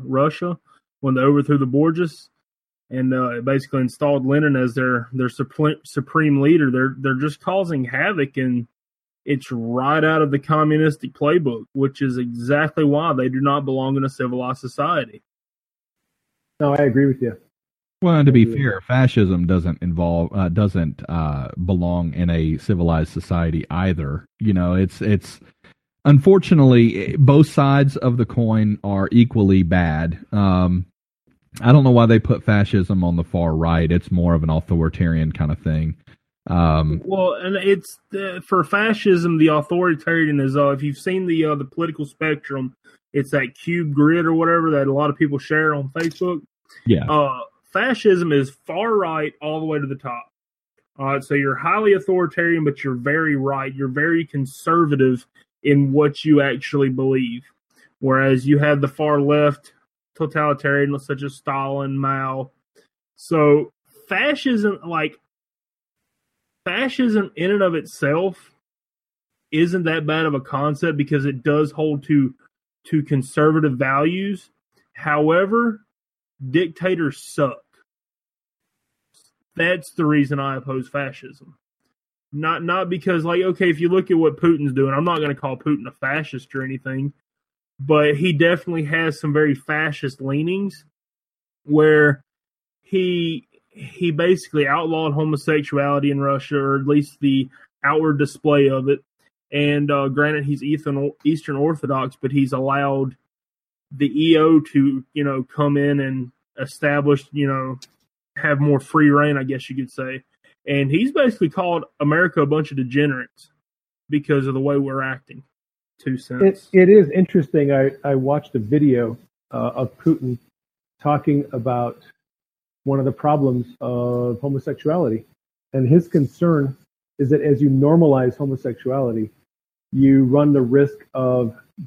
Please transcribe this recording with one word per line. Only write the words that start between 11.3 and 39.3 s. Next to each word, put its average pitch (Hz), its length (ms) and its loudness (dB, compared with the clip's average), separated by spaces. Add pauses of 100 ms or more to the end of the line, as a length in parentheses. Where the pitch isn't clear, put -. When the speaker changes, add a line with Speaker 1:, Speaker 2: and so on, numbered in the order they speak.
Speaker 1:
which 135 260 -4
is 131 160 -2
exactly 127 680 -2
why 147 280 0
they 127 160 -2
do 131 140 -2
not 143 240 0
belong 135 320 -2
in 135 60 -2
a 135 60 -4
civilized 127 500 -6
society. 131 640 -6 (1400)
Speaker 2:
No, 143 120 2
I 143 120 2
agree 135 220 2
with 131 140 -2
you. 117 160 -4 (640)
Speaker 3:
Well, 170 140 4
and 147 100 6
to 139 60 6
be 120 100 8
Speaker 2:
I 113 80 4
agree. 113 120 -4
Speaker 3:
fair, 104 200 -2
fascism 107 640 2
doesn't 87 340 0
involve, 85 540 -2
uh, 92 160 -2
doesn't, 90 580 -2
uh, 76 400 -4 (160)
belong 87 480 -2
in 85 160 -2
a 80 300 -2
civilized 85 540 0
society 82 580 -4
either. 80 560 -4 (140)
You 107 120 0
know, 90 220 0
it's, 92 260 -2
it's, - 400 -2 (640)
unfortunately, 139 1120 6
both 143 300 6
sides 139 480 2
of 123 220 0
the 117 80 0
coin 110 580 0
are 98 260 -2
equally 104 520 4
bad. 85 560 0 (140)
Um, 92 520 2 (800)
I 120 100 6
don't 143 100 8
know 131 100 4
why 120 140 6
they 113 120 6
put - 260 0
fascism 101 600 2
on 87 120 0
the 82 80 -2
far 85 300 -2
right. 82 360 2
It's 87 200 0
more 87 240 2
of 78 80 2
an 80 80 0
authoritarian 80 800 0
kind 76 180 -2
of - 100 -6
thing. 80 360 -4 (540)
Um, 78 560 0
Speaker 1:
Well, 185 280 -2
and 185 220 -6
it's 190 420 -2 (120)
the, 190 360 -10
for 180 180 2
fascism, 196 760 0